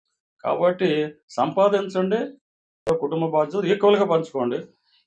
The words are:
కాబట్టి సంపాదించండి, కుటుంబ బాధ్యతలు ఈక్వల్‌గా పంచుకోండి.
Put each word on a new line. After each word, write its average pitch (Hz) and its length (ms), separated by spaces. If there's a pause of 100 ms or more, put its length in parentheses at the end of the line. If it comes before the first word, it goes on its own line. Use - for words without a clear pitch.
(440)
కాబట్టి 175 460 (400)
సంపాదించండి, 190 880 (760)
కుటుంబ 160 320
బాధ్యతలు 160 480
ఈక్వల్‌గా 202 320
పంచుకోండి. 143 540 (460)